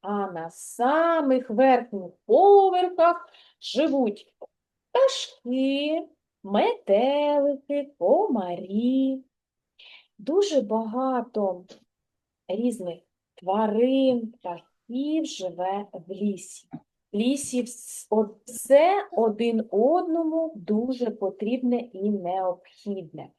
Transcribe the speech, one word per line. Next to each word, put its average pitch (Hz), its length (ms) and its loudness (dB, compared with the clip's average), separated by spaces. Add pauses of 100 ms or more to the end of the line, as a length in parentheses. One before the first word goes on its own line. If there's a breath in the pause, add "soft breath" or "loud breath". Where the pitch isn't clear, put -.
А 196 280 -6
на 165 200 -10
самих 277 1000 0
верхніх 240 600 2 (160)
поверхах 359 1000 6 (320 soft breath)
живуть 262 720 -2 (580)
пташки, 285 1160 0 (340)
метелики, 285 1600 0
комарі. 247 1300 0 (960 loud breath)
Дуже 311 420 0
багато 226 1040 -4 (840)
різних 190 500 -4 (360)
тварин, 226 960 0
птахів 269 920 -8
живе 185 680 -6
в 175 200 -14
лісі. 196 560 -8 (440)
В 208 40 -6
лісі 247 460 -2
вс-, - 480 -12
о-, 214 240 0 (120)
все 330 680 4
один 226 580 0
одному 320 880 0
дуже 226 540 -2
потрібне 240 680 -4
і 196 320 -6
необхідне. 185 1300 -6